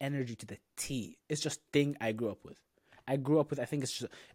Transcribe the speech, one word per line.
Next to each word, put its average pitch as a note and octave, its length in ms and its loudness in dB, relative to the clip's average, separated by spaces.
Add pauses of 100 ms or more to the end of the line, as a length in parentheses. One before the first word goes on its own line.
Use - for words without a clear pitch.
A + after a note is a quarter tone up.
energy C3+ 340 -2
to G#2+ 120 -12
the - 120 -10 (180)
T. A#2 420 -4 (100)
It's D3+ 120 0
just - 200 -2 (120)
thing C#3+ 280 4
I A2+ 100 0
grew A2 200 0
up - 140 -10
with. - 160 -18 (460)
I C3+ 100 2
grew C#3 220 4
up D3 120 2
with, C#3+ 100 -2
I A#2+ 40 -2
think C#3+ 200 0
it's - 160 -4
just, A#2+ 120 -6 (220)